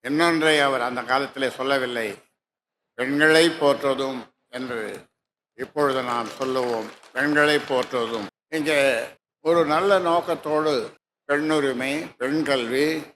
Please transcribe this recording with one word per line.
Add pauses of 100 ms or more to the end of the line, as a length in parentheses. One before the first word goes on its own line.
இன்னொன்றை
அவர்
அந்த
காலத்திலே
சொல்லவில்லை, (800)
"பெண்களை
போற்றுதும்" (160)
என்று (500)
இப்பொழுது
நாம்
சொல்லுவோம், (240)
"பெண்களை
போற்றுதும்." (200)
இங்கே (360)
ஒரு
நல்ல
நோக்கத்தோடு (380)
பெண்ணுரிமை,
பெண்
கல்வி (140)